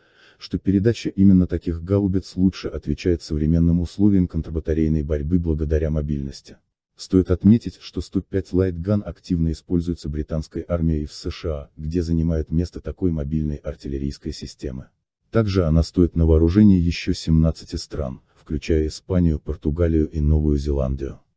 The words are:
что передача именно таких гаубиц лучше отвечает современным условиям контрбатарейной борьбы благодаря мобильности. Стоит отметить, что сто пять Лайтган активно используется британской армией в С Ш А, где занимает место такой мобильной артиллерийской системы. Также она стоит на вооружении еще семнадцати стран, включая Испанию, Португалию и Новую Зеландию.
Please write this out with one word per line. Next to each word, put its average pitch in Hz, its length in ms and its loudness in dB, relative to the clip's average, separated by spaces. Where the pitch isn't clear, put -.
что - 180 -8
передача 98 520 0
именно 95 400 4
таких 85 340 -4
гаубиц 95 540 -2
лучше 92 320 0
отвечает 78 540 -4
современным 82 580 2
условиям 98 480 0
контрбатарейной 80 720 -2
борьбы 76 380 -2
благодаря 78 500 -2
мобильности. 73 640 -6
Стоит - 380 0
отметить, 98 480 2
что - 200 -12
сто - 200 -6
пять - 320 -6
Лайтган 92 520 -2
активно 82 460 -2
используется 85 580 -4
британской 78 600 -8
армией 82 380 -2
в 71 60 -14
С - 200 -14
Ш - 180 -8
А, 71 260 -10
где 80 280 -4
занимает 82 480 -2
место 82 280 -2
такой 87 300 -4
мобильной 76 460 -4
артиллерийской 71 760 -8
системы. 67 580 -12
Также 101 320 2
она 80 180 4
стоит 85 320 2
на 82 100 2
вооружении 85 540 6
еще 85 340 -2
семнадцати 80 600 0
стран, 73 460 -8
включая 78 500 -2
Испанию, 85 540 0
Португалию 78 680 0
и 80 120 -6
Новую 76 360 2
Зеландию. 69 640 -4